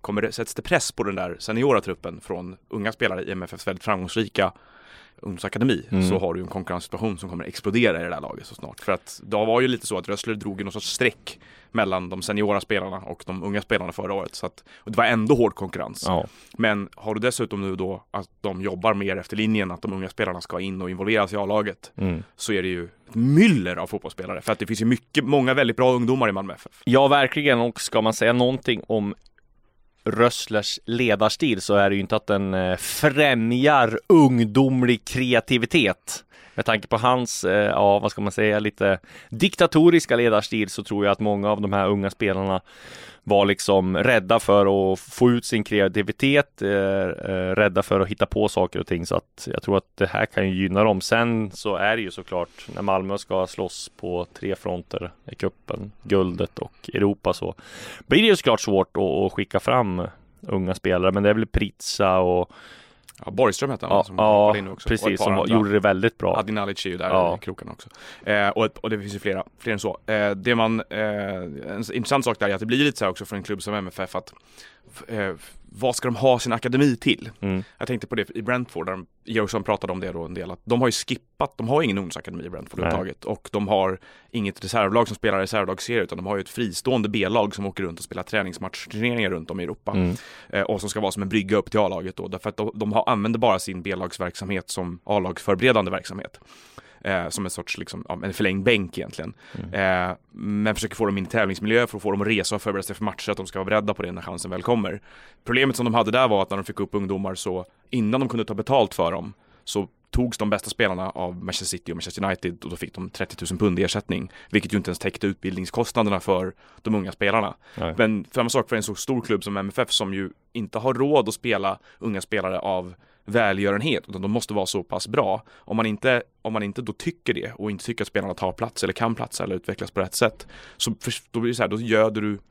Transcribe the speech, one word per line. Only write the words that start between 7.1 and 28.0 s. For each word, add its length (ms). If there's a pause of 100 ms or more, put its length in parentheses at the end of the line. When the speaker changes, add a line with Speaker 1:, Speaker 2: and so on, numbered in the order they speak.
Speaker 1:
som 120
kommer 160
explodera 540
i 40
det 60
där 120
laget 240
så 100
snart. 240
För 120
att 320
det 140
var 240
ju 60
lite 200
så 100
att 120
Rössler 240
drog 280
i 20
någon 100
sorts 160
streck 500 (320)
mellan 380
de 120
seniora 400
spelarna 360
och 280
de 180
unga 180
spelarna 300
förra 220
året. 220
Så 100
att, 180 (140)
och 140
det 60
var 80
ändå 300
hård 200
konkurrens. 520
Speaker 2:
Ja. 180 (280)
Speaker 1:
Men 420
har 180
du 60
dessutom 420
nu 140
då 360
att 180 (120)
de 200
jobbar 320
mer 240
efter 200
linjen, 340
att 100
de 120
unga 160
spelarna 320
ska 180
in 220
och 80
involveras 440
i 40
A-laget, 580
Speaker 2:
Mm. 280 (120)
Speaker 1:
så 180
är 80
det 80
ju 160
ett 300
myller 600
av 120
fotbollsspelare. 540
För 100
att 80
det 80
finns 140
ju 40
mycket, 380
många 300
väldigt 240
bra 160
ungdomar 360
i 20
Malmö 240
F 140
F. 160
Speaker 2:
Ja, 220
verkligen. 520
Och 220
ska 200